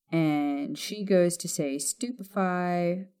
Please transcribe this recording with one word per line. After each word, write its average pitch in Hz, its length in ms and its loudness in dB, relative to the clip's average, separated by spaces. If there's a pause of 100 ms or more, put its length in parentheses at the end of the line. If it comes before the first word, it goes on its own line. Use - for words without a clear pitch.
(100)
And 147 680 2
she - 280 -6
goes 175 340 4
to 170 100 -8
say, 143 300 -2
"Stupefy," 180 1300 -2 (140)